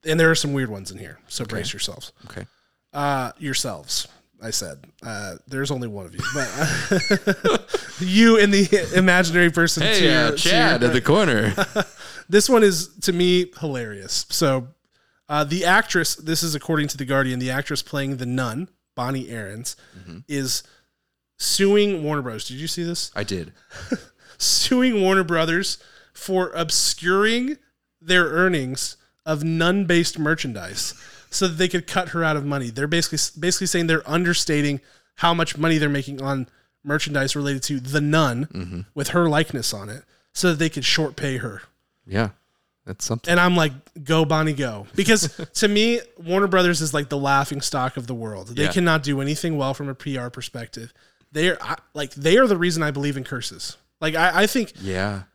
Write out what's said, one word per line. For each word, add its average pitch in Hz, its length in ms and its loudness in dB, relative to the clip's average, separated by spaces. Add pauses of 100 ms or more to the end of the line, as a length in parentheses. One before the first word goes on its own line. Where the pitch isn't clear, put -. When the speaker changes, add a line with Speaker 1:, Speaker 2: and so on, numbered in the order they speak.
Speaker 1:
And 160 140 2
there 160 100 6
are 160 40 4
some 147 180 0
weird 131 160 -2
ones 95 220 -10
in 95 80 -14
here, 82 200 -16 (100)
so - 160 -8
Speaker 2:
Okay. 107 120 -10
Speaker 1:
brace - 160 -6
yourselves. - 400 -10 (140)
Speaker 2:
Okay. - 200 -14 (460)
Speaker 1:
Uh, 143 460 -2
yourselves, 127 680 -6 (360)
I 113 80 -10
said. 71 340 -8 (180)
Uh, 101 340 -10 (120)
there's 135 220 -6
only 123 180 -6
one 101 160 -12
of 82 100 -18
you. - 60 -10 (140)
But, 135 240 -4
uh, - 1000 0 (200)
<laughs> - 220 -12
you 214 380 6
and 202 140 6
the 196 420 4
imaginary 180 560 6
person 165 320 0
Speaker 2:
Hey, 208 180 2
Speaker 1:
to 175 40 4
your, 160 100 6 (120)
Speaker 2:
uh, 113 60 2
Speaker 1:
to 110 40 -2
Speaker 2:
Chad 185 460 4
Speaker 1:
your 120 80 4
Speaker 2:
in 120 60 0
the 120 60 2
corner. 131 560 4
Speaker 1:
<laughs> 202 260 0 (420)
This 202 220 4
one 233 140 6
is, 180 260 4 (140)
to 190 100 0
me, 180 380 2 (100)
hilarious. 113 680 -6
So, 135 380 0 (600)
uh, 147 160 0
the 165 220 -2
actress, 180 500 2
this 156 260 -4
is 160 120 -4
according 151 340 -2
to - 80 -8
The 135 80 -8
Guardian, 131 340 0
the 127 120 -4
actress 139 320 -4
playing 139 340 -4
the 127 80 -8
nun, 123 460 -4 (240)
Bonnie 131 340 -6
Aarons, 110 480 -12 (220)
Speaker 2:
Mm-hmm. 90 280 -18
Speaker 1:
is 139 360 -4 (720)
suing 196 680 2
Warner 147 200 -2
Bros. 113 260 -8
Did 123 60 -10
you 151 120 -10
see 175 160 -6
this? - 320 -6
Speaker 2:
I 101 100 -4
did. 87 280 -6 (380)
Speaker 1:
<laughs> - 480 -10
Suing 247 640 2
Warner 190 200 4
Brothers 165 540 0 (380)
for 185 400 -2
obscuring 208 1040 0 (420)
their 175 280 4
earnings 151 680 0 (300)
of 156 180 -2
nun-based 170 720 2
merchandise 120 760 -4 (360)
so - 160 0
that 170 80 -2
they 180 140 2
could 175 180 -4
cut 180 240 -2
her 170 140 -2
out 156 120 2
of 143 100 -4
money. 135 240 -4
They're 135 160 -2
basically, 160 320 0 (200)
basically 175 280 0
saying 170 200 0
they're 160 220 0
understating 151 720 0 (360)
how 170 180 2
much 165 240 -2
money 160 180 2
they're 147 140 2
making 139 320 -4
on 135 260 -4 (340)
merchandise 143 540 -2
related 139 280 -2
to 139 160 -4
the 139 200 -2
nun 147 460 2
Speaker 2:
Mm-hmm. 92 340 -10 (140)
Speaker 1:
with 143 140 -6
her 175 200 2
likeness 147 460 0
on 101 160 -12
it 127 140 -16 (280)
so 180 180 2
that 151 80 0
they 160 120 0
could 135 160 -6
short 151 300 -2
pay 135 220 -4
her. 107 220 -10 (460)
Speaker 2:
Yeah. 98 240 0 (540)
That's - 220 -12
something. 113 240 -4
Speaker 1:
And 175 100 6
I'm 180 160 4
like, 156 160 2 (320)
"Go, 160 220 2
Bonnie, 156 260 0
go." 117 420 -6
Because 202 400 2 (140)
Speaker 2:
<laughs> - 60 -20
Speaker 1:
to 214 140 2
me, 226 320 2 (180)
Warner 180 300 0
Brothers 175 340 4
is 147 100 -4
like 147 160 -2
the 147 80 -4
laughing 139 460 0
stock 131 340 -4
of 123 100 -10
the 127 80 -8
world. 107 340 -10
They 127 160 -2
Speaker 2:
Yeah. 175 80 0
Speaker 1:
cannot 170 300 2
do 135 200 -2
anything 151 340 -2
well 139 160 -2
from 143 160 -8
a 135 60 -10
P 135 240 -8
R 123 100 -8
perspective. 117 640 -14 (400)
They 160 160 0
are, 175 140 0
I, - 140 -8 (180)
like, 147 180 -8
they 160 240 4
are 262 100 8
the 202 120 2
reason 165 240 0
I 151 80 0
believe 143 260 -2
in 131 80 -8
curses. - 540 -10 (240)
Like, 160 120 -2
I, 175 280 4
I 214 40 6
think 226 360 -2
Speaker 2:
Yeah. 95 400 -4 (120)